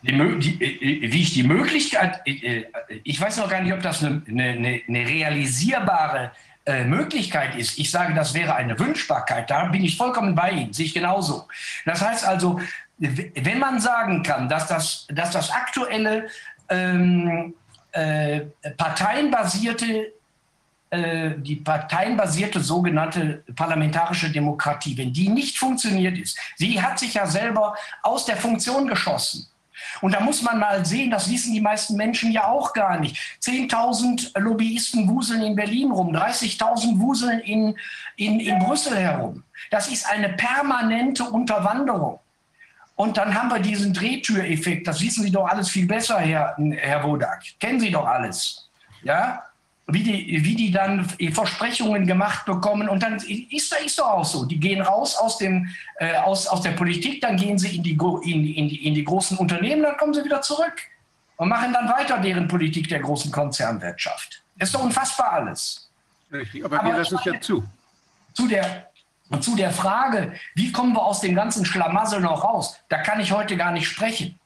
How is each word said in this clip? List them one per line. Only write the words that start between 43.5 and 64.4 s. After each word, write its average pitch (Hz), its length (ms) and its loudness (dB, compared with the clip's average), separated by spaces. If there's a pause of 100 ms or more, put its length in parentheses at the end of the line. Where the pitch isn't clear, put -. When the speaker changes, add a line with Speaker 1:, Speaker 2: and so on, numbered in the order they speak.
Speaker 1:
diesen 202 340 2
Drehtüreffekt. 180 960 0
Das 156 120 -2
wissen 226 220 0
Sie 202 80 2
doch 190 160 4
alles 190 220 0
viel 180 180 2
besser, 220 320 0
Herr, 160 400 0
Herr 147 460 0
Wodak. 147 400 -2 (160)
Kennen 247 180 0
Sie 208 140 2
doch 156 120 2
alles. 127 640 -4 (360)
Ja? 202 400 0 (420)
Wie 175 160 2
die, 175 420 0
wie 220 120 2
die 220 160 2
dann 196 360 2 (240)
Versprechungen 214 760 0
gemacht 196 360 2
bekommen. 208 440 0
Und 196 160 2
dann 214 140 -2
ist, 247 540 -6
ist 302 280 -2
doch 269 80 4
auch 185 160 2
so. 131 220 -2
Die 151 120 -2
gehen 190 240 0
raus 208 340 2
aus 220 220 0
dem, 185 300 0 (320)
äh, 165 160 0
aus, 190 320 2
aus 185 120 0
der 170 120 0
Politik, 185 480 0
dann 220 160 0
gehen 202 200 2
sie 180 200 0
in 165 80 -4
die 160 120 2
gro-, 175 220 2
in, 160 260 0
in 151 240 0
die, - 160 -6
in 151 100 2
die 147 100 0
großen 185 340 0
Unternehmen, 214 460 2
dann 285 120 2
kommen 294 160 2
sie 285 120 0
wieder 285 180 0
zurück 320 400 -2 (540)
und 170 120 0
machen 233 240 2
dann 240 160 2
weiter 254 300 2
deren 180 300 0
Politik 160 400 0
der 160 100 -2
großen 143 320 -2
Konzernwirtschaft. 117 1120 -4 (160)